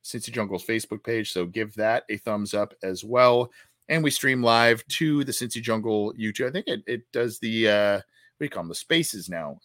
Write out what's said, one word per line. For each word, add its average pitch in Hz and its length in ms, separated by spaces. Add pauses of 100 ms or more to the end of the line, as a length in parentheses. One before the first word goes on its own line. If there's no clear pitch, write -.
Cincy 120 260
Jungle's 101 340
Facebook 110 380
page. 113 300
So 90 140
give 107 280
that 110 340
a 107 100
thumbs 104 360
up 104 280
as 92 200
well. 123 480 (380)
And 156 160
we 143 60
stream 131 320
live 117 460
to 147 360
the 127 80
Cincy 117 280
Jungle 110 580
YouTube. 110 300
I 131 40
think 190 160
it, 104 180
it 120 160 (100)
does 120 280
the, 113 280
uh, 104 260
what 95 100 (340)
do 151 60
you 139 60
call 92 120
them? 82 60
The 85 80
spaces 156 520
now. 80 360